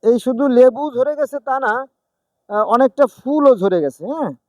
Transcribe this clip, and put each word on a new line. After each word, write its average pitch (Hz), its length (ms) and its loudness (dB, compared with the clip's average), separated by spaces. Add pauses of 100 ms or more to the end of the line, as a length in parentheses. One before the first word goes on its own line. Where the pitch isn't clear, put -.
এই 226 160 2
শুধু 247 300 -4
লেবু 254 340 4 (140)
ঝরে 269 200 -2
গেছে 285 240 -6
তা 262 180 -6
না, 233 140 -2 (760)
আহ, 208 140 -2 (100)
অনেকটা 262 320 2
ফুলও 285 500 0
ঝরে 185 240 0
গেছে, 143 260 -6
হ্যাঁ। 277 260 -8 (160)